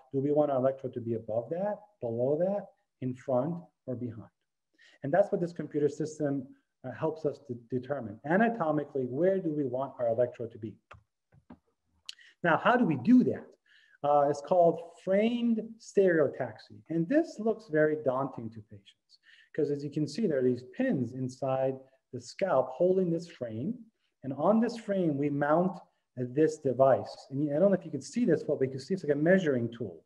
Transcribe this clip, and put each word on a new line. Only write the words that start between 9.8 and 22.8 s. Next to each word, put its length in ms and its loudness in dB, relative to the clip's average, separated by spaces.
our 100 -2
electrode 440 -2
to 60 -20
be? 180 -12
Now, 120 4
how 200 4
do 80 2
we 120 2
do 280 6
that? 220 -2
Uh, 280 4
it's 100 -4
called 400 4
framed 560 2
stereotaxy. 1000 0
And 200 0
this 300 0
looks 300 -4
very 340 2
daunting 480 -4
to 120 -16
patients, 560 -20
'cause 160 0
as 140 -4
you 60 -8
can 160 -2
see, 200 -2
there 120 0
are 40 2
these 200 2
pins 380 0
inside 640 -2
the 80 -10
scalp 500 -2
holding 400 2